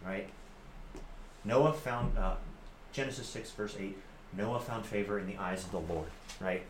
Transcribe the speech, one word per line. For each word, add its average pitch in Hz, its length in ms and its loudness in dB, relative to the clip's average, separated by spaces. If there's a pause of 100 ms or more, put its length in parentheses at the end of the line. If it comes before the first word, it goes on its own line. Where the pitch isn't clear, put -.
right? 98 240 -2 (1160)
Noah 139 260 8
found, 120 460 2
uh, 95 180 4 (560)
Genesis 131 360 -2
six, - 240 -6
verse 104 280 -2
eight, 98 180 -2 (360)
"Noah 110 260 2
found 113 260 -2
favor 104 320 2
in 92 100 0
the 98 100 -2
eyes 92 260 0
of - 80 -4
the 92 80 2
Lord," 80 300 0 (320)
right? 90 280 4